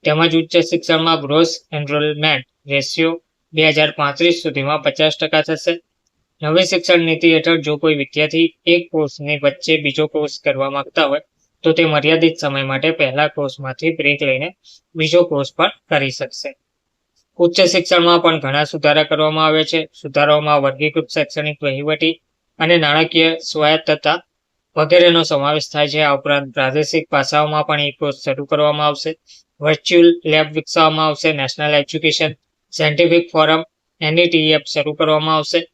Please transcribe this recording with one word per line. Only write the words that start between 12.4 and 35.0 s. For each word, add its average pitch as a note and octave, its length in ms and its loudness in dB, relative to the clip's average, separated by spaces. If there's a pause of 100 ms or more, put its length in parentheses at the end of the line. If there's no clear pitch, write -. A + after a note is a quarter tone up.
માટે C3+ 280 -2
પહેલા D3 360 0
કોર્સમાંથી C#3+ 680 -6
બ્રેક C#3+ 260 -2
લઈને C#3 340 -4 (400)
બીજો D#3+ 280 2
કોર્સ D3 340 -4
પણ F3+ 120 0 (200)
કરી C#3 220 -2
શકશે. - 380 -12 (880)
ઉચ્ચ F3 260 2
શિક્ષણમાં F3 600 2
પણ E3 180 2
ઘણા C#3 240 -2
સુધારા D3+ 400 0
કરવામાં D#3 420 2
આવ્યા D#3 180 2
છે. D#3 240 -2 (140)
સુધારાઓમાં D3 600 2
વર્ગીકૃત C#3+ 460 -2
શૈક્ષણિક, D3+ 560 -6
વહીવટી D3+ 580 -2 (380)
અને E3+ 180 4
નાણાકીય D#3+ 600 2
સ્વાયત્તતા D#3 840 0 (540)
વગેરેનો E3+ 480 4
સમાવેશ D3 480 -2
થાય D3 160 0
છે. D3+ 140 -2
આ C#3+ 140 2
ઉપરાંત C#3 380 -4
પ્રાદેશિક D3 580 -2
ભાષાઓમાં D3+ 540 0
પણ D3+ 140 -2
એક C#3+ 200 -4
કોર્સ C#3+ 240 -6
શરૂ C#3 220 -4
કરવામાં D3+ 420 0
આવશે. D3 240 -4 (500)
વર્ચ્યુઅલ E3+ 480 4 (160)
લેબ D#3 260 2
વિકસાવવામાં D#3 540 0
આવશે. D#3 280 0
નેશનલ D3 400 -4
એજ્યુકેશન D3+ 580 -2 (400)
સાયન્ટિફિક E3+ 600 2
ફોરમ, D#3+ 320 2 (380)
એન D#3 180 0
ઈ F3 60 4
ટી D#3 260 2
એફ D3 160 0
શરૂ D3 260 -4
કરવામાં D#3 420 0